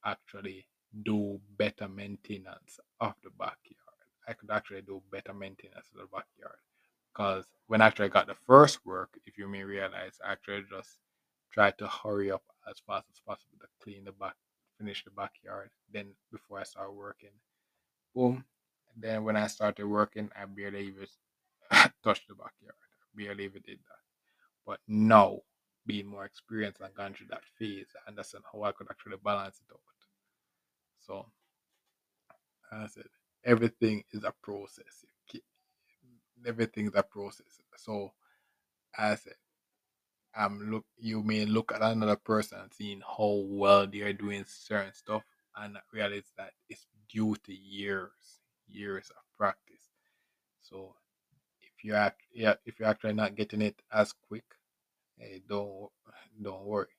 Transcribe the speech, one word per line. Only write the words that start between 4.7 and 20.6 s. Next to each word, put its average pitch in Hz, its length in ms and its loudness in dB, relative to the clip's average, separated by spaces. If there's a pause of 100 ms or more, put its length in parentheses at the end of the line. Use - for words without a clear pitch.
do 98 180 -12 (100)
better 98 220 -12
maintenance 98 600 -16
of 98 60 -20
the 92 80 -18
backyard. - 520 -16 (540)
'Cause 95 340 -2 (200)
when 110 140 6
I 110 60 12
actually 104 220 4
got 95 180 4
the 98 80 -10
first 143 500 10
work, 92 400 -10
if - 120 -20
you 101 100 -10
may 98 160 -10
realize, 95 580 -8
I 98 120 -6
actually 101 300 -10
just 98 360 -16 (520)
tried 101 280 6
to 104 80 -8
hurry 101 440 -4
up 95 120 -4 (240)
as 101 120 -16
fast - 320 -8
as - 80 -20
possible - 400 -16
to - 80 -20 (140)
clean 98 240 -18
the 95 80 -16
back, 98 220 -12 (420)
finish 104 260 -12
the 98 80 -20
backyard. 98 600 -14 (180)
Then 101 260 -14 (160)
before 98 280 -14
I 95 40 -6
start 98 300 -12
working, 101 400 -18 (800)
boom. 127 320 2 (500)
Then 110 280 -4
when 107 140 2
I 107 100 2
started 104 400 -2
working, 104 480 0
I 98 100 -14
barely 101 420 -10